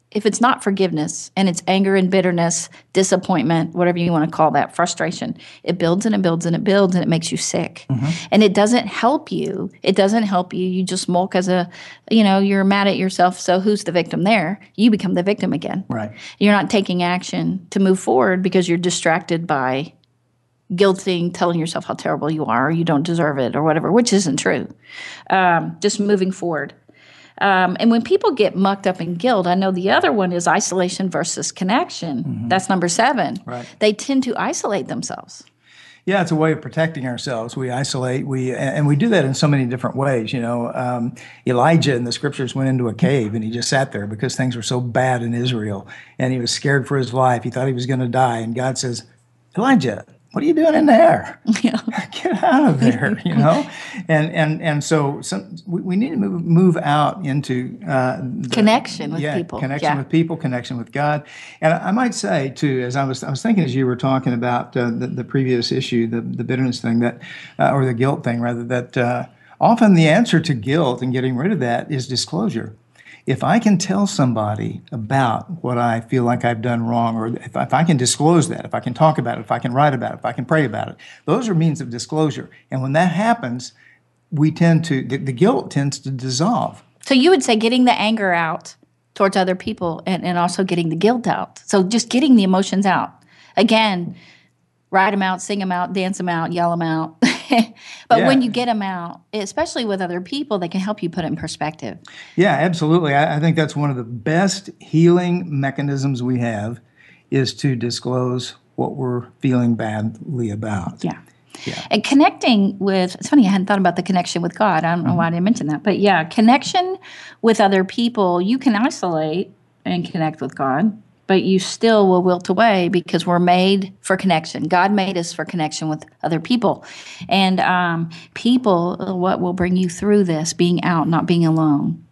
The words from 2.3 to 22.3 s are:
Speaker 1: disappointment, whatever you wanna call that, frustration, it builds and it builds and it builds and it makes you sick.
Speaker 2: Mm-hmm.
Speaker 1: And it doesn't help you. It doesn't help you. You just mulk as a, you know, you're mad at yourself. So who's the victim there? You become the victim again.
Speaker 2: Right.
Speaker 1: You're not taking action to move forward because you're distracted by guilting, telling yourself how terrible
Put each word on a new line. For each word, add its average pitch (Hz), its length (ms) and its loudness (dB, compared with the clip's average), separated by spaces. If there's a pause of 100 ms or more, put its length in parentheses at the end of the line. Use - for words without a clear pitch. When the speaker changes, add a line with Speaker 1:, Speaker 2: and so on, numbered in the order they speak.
Speaker 1:
disappointment, 165 840 0
whatever 175 240 0
you 170 140 0
wanna 160 180 0
call 156 220 2
that, - 220 -2
frustration, 170 600 -4 (280)
it 170 120 -2
builds 180 300 0
and 214 80 0
it 196 80 0
builds 170 240 0
and 170 80 0
it - 80 -2
builds 196 320 4
and 175 80 2
it - 60 -2
makes 165 240 0
you - 40 -4
sick. - 540 -6
Speaker 2:
Mm-hmm. 135 160 -2 (240)
Speaker 1:
And 202 140 6
it 196 100 4
doesn't 214 320 2
help 269 460 -2
you. - 380 -6 (120)
It 190 140 0
doesn't 214 260 4
help 185 320 -2
you. 185 140 -2
You 185 160 -2
just 185 240 -6
mulk 180 260 0
as 190 140 2
a, 180 200 0 (440)
you 226 100 6
know, 196 160 6
you're 196 240 2
mad 196 240 4
at 185 100 2
yourself. 185 440 0
So 185 180 2
who's 202 260 0
the 165 80 -4
victim 165 300 0
there? 190 380 2 (160)
You 220 160 4
become 190 220 0
the 180 100 0
victim 190 280 -2
again. 180 360 -6
Speaker 2:
Right. 107 240 -6 (260)
Speaker 1:
You're 208 160 4
not 196 160 0
taking 185 320 0
action 180 680 -4
to 196 100 0
move 190 180 4
forward 202 420 2
because 185 280 0
you're 175 100 0
distracted 170 680 -2
by 135 460 -2 (800)
guilting, 185 580 2
telling 175 260 0
yourself 160 280 -4
how - 80 -6
terrible 151 360 -4